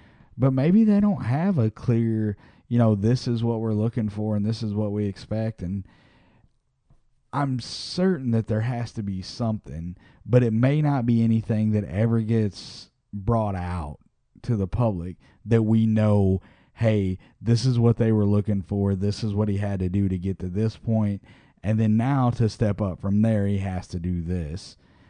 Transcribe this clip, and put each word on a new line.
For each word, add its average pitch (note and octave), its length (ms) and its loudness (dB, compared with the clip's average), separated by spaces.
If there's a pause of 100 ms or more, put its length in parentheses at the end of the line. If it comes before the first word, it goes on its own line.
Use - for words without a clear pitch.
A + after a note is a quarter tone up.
(380)
But C3+ 140 2
maybe E3 320 4
they G#3 160 4
don't G3+ 240 0
have D#3+ 340 0
a A2+ 140 2
clear, A2 640 0 (320)
you A#2+ 120 0
know, A2 160 6
"This A2 320 0
is A#2 160 -2
what A#2 180 -2
we're A2+ 120 -2
looking G#2+ 360 -2
for G#2+ 260 -4
and G#2 100 -2
this A2 180 -4
is G#2 100 -4
what G#2+ 180 -2
we G#2 140 -2
expect." A2 560 -6
And F#2+ 240 -6 (1500)
I'm C3+ 280 -4
certain D#3+ 720 -2
that A2+ 160 0
there G#2+ 140 0
has A#2+ 320 -4
to A2+ 100 -8
be G2 180 -6
something, F2+ 760 -8 (300)
but B2 160 6
it A2+ 120 2
may C3 280 2
not C#3+ 240 2
be A#2 180 4
anything A2 480 2
that G#2 120 2
ever A2+ 380 0
gets A2 680 -4 (240)
brought G#2 420 -2
out F2 440 -8 (420)
to B2 140 -2
the G2 120 -2
public F#2 500 -2 (280)
that A2+ 180 4
we A2 220 4
know, G#2 560 4 (320)
"Hey, G#2 440 0 (240)
this A2+ 240 2
is B2+ 140 2
what A#2 180 4
they A2+ 140 2
were G#2+ 140 4
looking G2+ 360 2
for. G2 340 -2
This G2+ 280 -4
is G#2 120 -2
what G#2 140 0
he G2+ 80 -2
had G2+ 220 -4
to F#2 100 -2
do G2 200 0
to F#2 80 -2
get F#2 220 -6
to F#2 100 -8
this G#2+ 280 -2
point. G#2+ 440 -2 (420)
And G#2+ 160 0
then G#2+ 180 4
now B2+ 340 2
to A2+ 180 0
step G#2 320 -2
up F#2+ 180 -4
from G2+ 220 0
there, G#2+ 260 2
he G2+ 120 -2
has F#2 300 -6
to F2+ 100 -8
do F2 220 -4
this." E2 540 -6 (340)